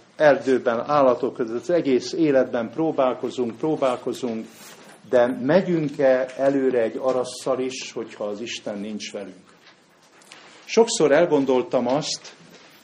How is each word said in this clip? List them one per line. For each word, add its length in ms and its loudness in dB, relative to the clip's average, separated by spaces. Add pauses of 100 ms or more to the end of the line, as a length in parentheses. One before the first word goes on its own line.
(160)
erdőben, 640 4
állatok 540 2
között, 280 -4
az 80 -6
egész 440 0
életben 560 2
próbálkozunk, 880 -2
próbálkozunk, 880 -4 (600)
de 180 4
megyünk-e 1120 0
előre 440 2
egy 200 -2
arasszal 580 -2
is, 320 -8
hogyha 320 -10
az 180 -8
Isten 380 -10
nincs 320 -10
velünk? 320 -12 (1200)
Sokszor 480 2
elgondoltam 760 2
azt, 480 -4 (480)